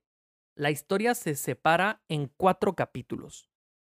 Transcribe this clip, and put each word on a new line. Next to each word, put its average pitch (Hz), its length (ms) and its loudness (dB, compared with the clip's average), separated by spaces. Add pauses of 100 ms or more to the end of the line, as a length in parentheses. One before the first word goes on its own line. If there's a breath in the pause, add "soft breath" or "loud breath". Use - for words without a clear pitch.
(560)
la 147 140 0
historia 196 440 0
se 160 200 -4
separa 170 720 0
en 147 280 -4
cuatro 185 380 2
capítulos, - 760 -8 (400)